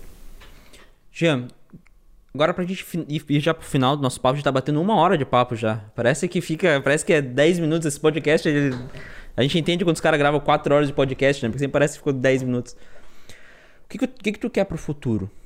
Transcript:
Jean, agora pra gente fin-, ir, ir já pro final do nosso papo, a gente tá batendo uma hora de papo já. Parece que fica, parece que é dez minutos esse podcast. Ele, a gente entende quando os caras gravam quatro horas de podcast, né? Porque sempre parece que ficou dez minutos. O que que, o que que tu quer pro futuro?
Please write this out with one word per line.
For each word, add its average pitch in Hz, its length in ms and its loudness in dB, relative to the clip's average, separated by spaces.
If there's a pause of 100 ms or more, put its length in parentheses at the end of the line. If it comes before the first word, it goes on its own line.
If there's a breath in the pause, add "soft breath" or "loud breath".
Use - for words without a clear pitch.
(1120 soft breath)
Jean, 139 360 -2 (840)
agora 156 200 0
pra 185 120 -4
gente 185 180 -6
fin-, - 240 -6
ir, 151 220 -4
ir 143 100 2
já 160 140 2
pro - 120 -16
final 135 300 2
do 143 80 -2
nosso 127 160 -2
papo, 127 140 2
a - 20 -4
gente 143 80 -4
tá 143 80 0
batendo 147 300 0
uma 208 140 2
hora 175 220 4
de 135 80 -2
papo 123 300 2
já. 107 260 -2 (140)
Parece 127 320 0
que 175 140 -2
fica, 160 420 0
parece 147 220 0
que 175 80 2
é 151 80 4
dez 139 380 2
minutos 160 260 0
esse 147 140 -4
podcast. 156 480 2
Ele, 143 280 2 (640 loud breath)
a 113 40 4
gente 139 160 2
entende 170 280 0
quando 165 100 2
os - 60 -6
caras 160 180 4
gravam 143 220 4
quatro 147 340 2
horas 147 120 4
de 143 60 -6
podcast, 135 500 2
né? 117 60 0
Porque 110 100 -6
sempre 135 140 -2
parece 147 200 2
que - 60 -18
ficou 147 140 -2
dez 131 300 2
minutos. 123 300 -4 (1120 soft breath)
O - 20 -20
que - 120 -10
que, 254 60 -2
o - 40 2
que - 240 -6
que - 60 -12
tu 240 100 -4
quer 196 160 0
pro 165 120 -6
futuro? 110 540 -4 (140)